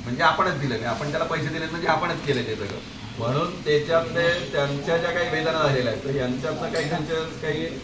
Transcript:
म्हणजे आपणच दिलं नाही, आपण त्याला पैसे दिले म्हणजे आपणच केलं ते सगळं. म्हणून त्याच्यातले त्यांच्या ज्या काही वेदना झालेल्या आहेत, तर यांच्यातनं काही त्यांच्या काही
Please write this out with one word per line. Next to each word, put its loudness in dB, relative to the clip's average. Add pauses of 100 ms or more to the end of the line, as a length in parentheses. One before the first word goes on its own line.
म्हणजे -2
आपणच 4
दिलं 0
नाही, -2
आपण -2
त्याला 0
पैसे -2
दिले -2
म्हणजे -2
आपणच 2
केलं 2
ते -2
सगळं. -6 (320)
म्हणून 0 (140)
त्याच्यातले 4 (280)
त्यांच्या 0
ज्या 2
काही 0
वेदना 0
झालेल्या 2
आहेत, -4
तर -2
यांच्यातनं -2
काही 0
त्यांच्या -2 (200)
काही -2 (180)